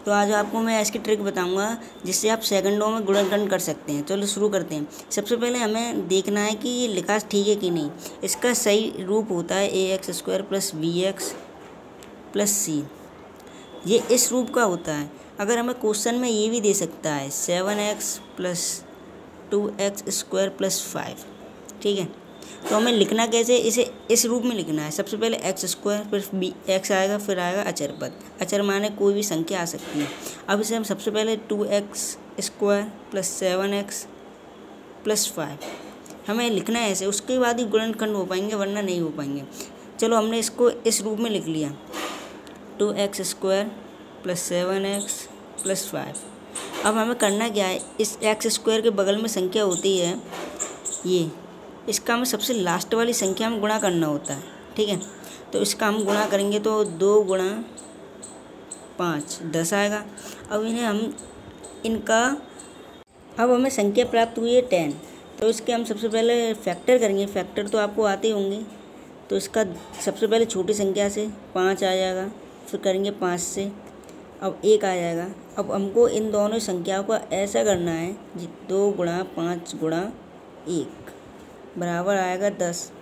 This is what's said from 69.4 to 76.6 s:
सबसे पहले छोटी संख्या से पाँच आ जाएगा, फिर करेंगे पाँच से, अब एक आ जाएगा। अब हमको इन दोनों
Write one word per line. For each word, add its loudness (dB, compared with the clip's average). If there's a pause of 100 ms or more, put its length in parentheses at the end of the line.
सबसे 0
पहले 6
छोटी 0
संख्या 2
से -4 (260)
पाँच 2
आ 4
जाएगा, 0 (360)
फिर -6
करेंगे 2
पाँच 0
से, -4 (720)
अब -2
एक 8
आ 2
जाएगा। -2 (300)
अब -2
हमको 4
इन 0
दोनों 2